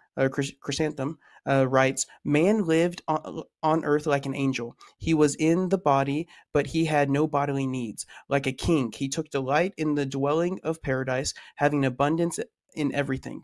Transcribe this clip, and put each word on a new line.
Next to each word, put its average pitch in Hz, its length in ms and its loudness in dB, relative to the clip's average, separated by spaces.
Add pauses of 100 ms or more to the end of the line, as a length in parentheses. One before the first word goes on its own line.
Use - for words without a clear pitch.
(160)
uh, 135 140 2
Chrys-, 139 300 -6
Chrysanthum, 147 580 -4 (320)
uh, 135 180 4
writes, 131 380 2 (180)
"Man 175 420 2
lived 170 420 2
on, 156 340 -4 (220)
on 156 200 2
earth 151 220 0
like 143 220 0
an 135 80 -4
angel. 131 420 -2 (220)
He 165 140 0
was 151 220 4
in 170 340 2
the 190 80 2
body, 143 500 0 (260)
but 139 140 2
he 165 180 0
had 147 240 2
no 147 180 2
bodily 143 380 -2
needs. 127 400 -6 (240)
Like 139 160 0
a 135 60 -2
king, 135 440 0
he 139 140 -6
took 151 220 -6
delight 147 440 0
in 151 200 -2
the 143 100 0
dwelling 147 580 -2
of 160 200 -6
paradise, 131 500 -2 (220)
having 143 280 2
abundance 147 560 0 (360)
in 147 180 -2
everything. 135 500 -6